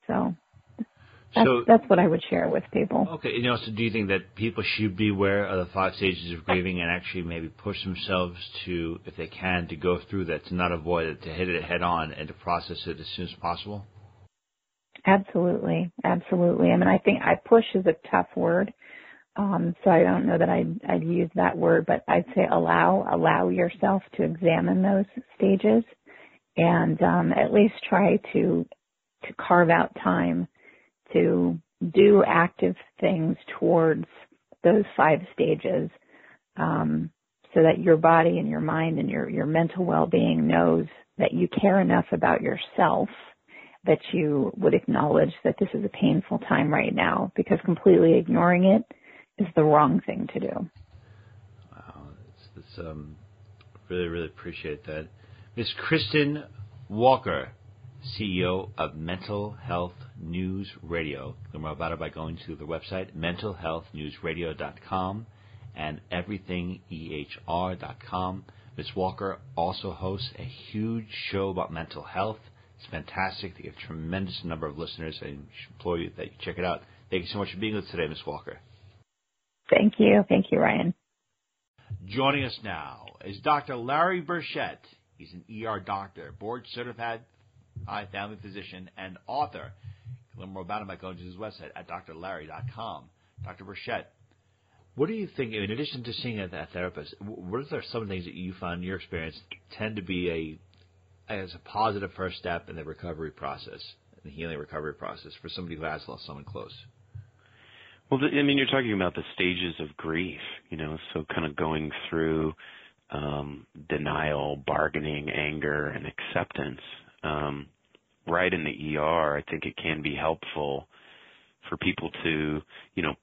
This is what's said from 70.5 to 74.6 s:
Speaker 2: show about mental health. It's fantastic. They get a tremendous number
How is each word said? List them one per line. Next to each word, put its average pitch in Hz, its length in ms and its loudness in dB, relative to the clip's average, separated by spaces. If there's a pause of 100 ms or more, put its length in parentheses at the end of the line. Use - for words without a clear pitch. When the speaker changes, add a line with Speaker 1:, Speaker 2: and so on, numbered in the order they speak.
Speaker 2:
show 98 200 -2
about 87 220 -6
mental 82 300 -10
health. 104 360 -6 (380)
It's - 140 -20
fantastic. 92 640 -8
They - 60 -20
get - 120 -14
a - 120 -18
tremendous 87 560 -8
number 80 240 -6